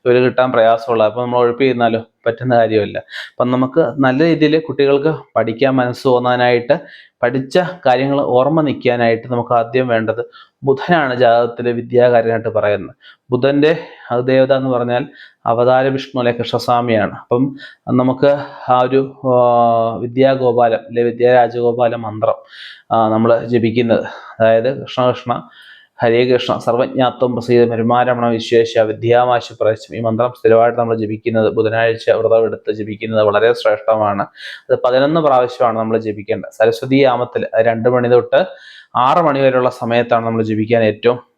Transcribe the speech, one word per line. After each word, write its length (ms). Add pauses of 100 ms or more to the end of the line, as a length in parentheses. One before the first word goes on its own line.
ജോലി 120
കിട്ടാൻ 340
പ്രയാസമുള്ള, 520
അപ്പൊ 180
നമ്മൾ 160
ഉഴപ്പി 260
ഇരുന്നാലോ? 380 (240)
പറ്റുന്ന 300
കാര്യമല്ല. 420 (320)
അപ്പം 200
നമുക്ക് 300
നല്ല 440
രീതിയിൽ 340
കുട്ടികൾക്ക് 560 (220)
പഠിക്കാൻ 400
മനസ്സ് 300
തോന്നാനായിട്ട് 760 (420)
പഠിച്ച 360 (280)
കാര്യങ്ങൾ 340
ഓർമ്മ 400
നിൽക്കാനായിട്ട് 720
നമുക്ക് 220
ആദ്യം 340
വേണ്ടത് 340 (400)
ബുധനാണ് 540
ജാതകത്തിലെ 560
വിദ്യാകാരനായിട്ട് 760
പറയുന്നത്. 480 (340)
ബുധന്റെ 420 (480)
ദേവത 320
എന്ന് 180
പറഞ്ഞാൽ 360 (400)
അവതാര 420
വിഷ്ണു 320
അല്ലെ 120
കൃഷ്ണസ്വാമിയാണ്. 840
അപ്പം 420 (320)
നമുക്ക് 420 (420)
ആ 120
ഒരു, 160 (340)
ആ, 600
വിദ്യാഗോപാലം 840 (100)
അല്ലെ 140
വിദ്യാരാജഗോപാല 920
മന്ത്രം, 420 (540)
ആ, 160
നമ്മൾ 360
ജപിക്കുന്നത്, 640 (340)
അതായത് 420
കൃഷ്ണ 280
കൃഷ്ണ 380 (540)
ഹരേ 300
കൃഷ്ണ 260
സർവജ്ഞാത്വം 720
പ്രസീത 380
പെരുമാരമണ 580
വിശ്വേശ 500
വിദ്യാമാശു 840
പ്രശ്നം, 380
ഈ 20
മന്ത്രം 380
സ്ഥിരമായിട്ട് 400
നമ്മൾ 180
ജപിക്കുന്നത്, 560
ബുധനാഴ്ച 580
വ്രതം 340
എടുത്ത് 280
ജപിക്കുന്നത് 500
വളരെ 300
ശ്രേഷ്ഠമാണ്. 720 (480)
അത് 140
പതിനൊന്ന് 360
പ്രാവശ്യമാണ് 580
നമ്മൾ 200
ജപിക്കേണ്ടത്. 540
സരസ്വതി 440
യാമത്തിൽ, 580
അത് 120
രണ്ട് 220
മണി 200
തൊട്ട് 380 (500)
ആറ് 280
മണി 160
വരെയുള്ള 300
സമയത്താണ് 560
നമ്മൾ 160
ജപിക്കാൻ 400
ഏറ്റവും 360 (200)